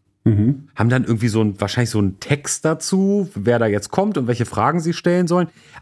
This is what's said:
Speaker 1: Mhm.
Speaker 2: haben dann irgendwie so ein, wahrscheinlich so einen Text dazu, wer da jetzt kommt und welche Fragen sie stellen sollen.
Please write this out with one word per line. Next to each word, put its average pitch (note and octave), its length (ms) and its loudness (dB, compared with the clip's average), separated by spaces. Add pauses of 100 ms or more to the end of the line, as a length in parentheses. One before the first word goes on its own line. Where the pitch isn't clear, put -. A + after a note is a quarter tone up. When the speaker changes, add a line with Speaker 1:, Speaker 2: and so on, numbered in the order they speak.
(240)
Speaker 1:
Mhm. A2+ 520 2
Speaker 2:
haben A2+ 140 2
dann B2+ 140 0
irgendwie A2+ 240 0
so A2 120 0
ein, G#2 200 -2
wahrscheinlich A#2 300 -2
so G#2+ 80 -2
einen G2 220 0
Text - 440 -4
dazu, F#3+ 720 0
wer A2+ 240 0
da A2+ 80 2
jetzt G#2 240 -2
kommt G3 280 0
und B2+ 80 -2
welche A#2+ 180 0
Fragen C3 360 0
sie E3 120 -4
stellen F3 360 0
sollen. F3 200 2 (340)